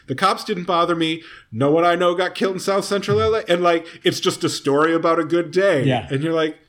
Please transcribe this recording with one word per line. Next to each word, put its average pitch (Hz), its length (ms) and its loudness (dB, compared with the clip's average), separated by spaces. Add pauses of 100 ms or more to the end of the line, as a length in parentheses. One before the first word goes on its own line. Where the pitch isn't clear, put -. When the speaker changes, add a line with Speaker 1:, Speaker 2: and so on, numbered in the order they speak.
Speaker 1:
The 139 80 -6
cops 202 280 0
didn't 180 220 -6
bother 175 300 0
me. 160 280 -4 (300)
No 135 180 2
one 165 140 4
I 175 100 4
know 175 200 2
got 180 200 -2
killed 190 200 -2
in 180 40 -8
South 196 260 -2
Central 202 360 -2
L 220 140 2
A." 214 120 -2
And, 175 160 2
like, 170 220 2 (180)
it's 175 160 0
just - 240 -2
a 160 60 0
story 147 440 2
about 165 260 2
a 165 60 -2
good 165 260 -2
day. 175 340 2
Speaker 2:
Yeah. 127 260 0
Speaker 1:
And 139 120 -2
you're 165 100 -2 (100)
like, 156 140 -4 (120)